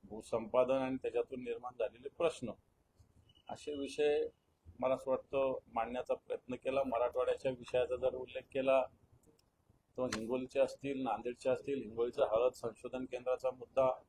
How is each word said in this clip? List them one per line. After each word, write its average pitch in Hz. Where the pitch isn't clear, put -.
भूसंपादन 110
आणि 131
त्याच्यातून 120
निर्माण 120
झालेले 117
प्रश्न, 151
असे -
विषय 147
मला 131
असं 131
वाटतं 131
मांडण्याचा 117
प्रयत्न -
केला. 131
मराठवाड्याच्या 123
विषयाचा 123
जर 123
उल्लेख 127
केला 131
तर 127
हिंगोलीचे 123
असतील, 135
नांदेडचे 120
असतील, 127
हिंगोलीचा 117
हळद 117
संशोधन 123
केंद्राचा 127
मुद्दा 131